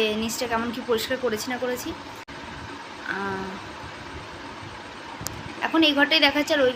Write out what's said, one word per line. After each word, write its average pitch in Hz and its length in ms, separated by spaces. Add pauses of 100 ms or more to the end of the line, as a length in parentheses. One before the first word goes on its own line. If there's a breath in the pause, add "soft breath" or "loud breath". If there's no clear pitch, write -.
(220)
নিচটা 226 280
কেমন 233 240
কি 247 60 (100)
পরিষ্কার 233 340
করেছি 214 280
না 247 100
করেছি। 247 260 (1300)
আহ, 190 360 (2250)
এখন 320 220
এই 294 100
ঘরটাই 285 280
দেখাচ্ছি, 285 300
আর 285 100
ওই 254 100